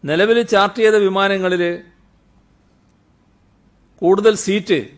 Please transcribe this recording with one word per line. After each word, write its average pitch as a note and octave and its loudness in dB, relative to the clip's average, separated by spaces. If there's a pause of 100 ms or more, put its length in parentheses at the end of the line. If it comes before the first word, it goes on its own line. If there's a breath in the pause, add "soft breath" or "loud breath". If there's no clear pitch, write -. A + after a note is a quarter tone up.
നിലവിൽ G3 2 (140)
ചാർട്ട് G3+ 0
ചെയ്ത A3 4
വിമാനങ്ങളിൽ F#3+ -2 (2500)
കൂടുതൽ G3+ 2 (120)
സീറ്റ് F#3+ -2 (180)